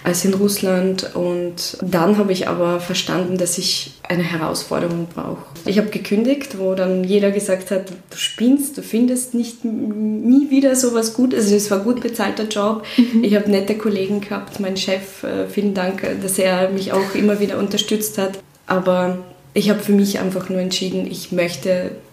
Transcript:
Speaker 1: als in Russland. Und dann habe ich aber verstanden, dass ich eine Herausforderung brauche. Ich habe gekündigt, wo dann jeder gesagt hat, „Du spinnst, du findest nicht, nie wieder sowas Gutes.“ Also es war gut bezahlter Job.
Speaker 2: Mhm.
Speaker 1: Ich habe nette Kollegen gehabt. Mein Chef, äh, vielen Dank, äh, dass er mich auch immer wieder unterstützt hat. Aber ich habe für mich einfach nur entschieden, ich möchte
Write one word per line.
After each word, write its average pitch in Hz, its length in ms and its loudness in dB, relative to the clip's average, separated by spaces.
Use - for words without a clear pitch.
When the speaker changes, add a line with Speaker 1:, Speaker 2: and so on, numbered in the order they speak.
Speaker 1:
als 175 200 0
in 196 100 4
Russland. 190 800 0
Und 175 680 -4
dann 185 360 2
habe 196 140 2
ich 185 160 -2
aber 175 320 0
verstanden, 180 580 -2
dass 175 200 0
ich - 340 -4
eine 180 140 0
Herausforderung 170 920 -2
brauche. - 280 -8
Ich 202 120 2
habe 208 100 0
gekündigt, 214 720 0
wo 190 160 0
dann 185 300 0
jeder 202 260 4
gesagt 196 400 -2
hat, 190 200 -2
„Du - 60 -16
spinnst, - 640 0
du - 40 -10
findest 247 520 0
nicht, 233 300 -4
nie 220 840 2
wieder 269 240 6
sowas 233 400 0
Gutes.“ 247 300 2
Also 202 120 6
es 202 140 0
war 196 100 2
gut 233 200 0
bezahlter 220 440 -2
Job. 214 400 -2
Speaker 2:
Mhm. 233 280 4
Speaker 1:
Ich 202 120 4
habe 208 140 2
nette 202 260 2
Kollegen 202 440 -2
gehabt. 196 400 -10
Mein 190 160 -4
Chef, 190 460 -4
äh, 190 260 -4
vielen 202 260 0
Dank, 190 280 -2
äh, 190 180 -4
dass 190 180 -2
er 185 320 2
mich 196 220 -2
auch 196 220 0
immer 202 260 4
wieder 190 180 0
unterstützt 208 600 -2
hat. 190 200 -2
Aber 180 520 2
ich 208 160 2
habe 208 100 2
für 202 120 0
mich 202 260 4
einfach 185 300 -4
nur 185 120 -2
entschieden, 185 500 -2
ich - 220 -10
möchte 180 600 0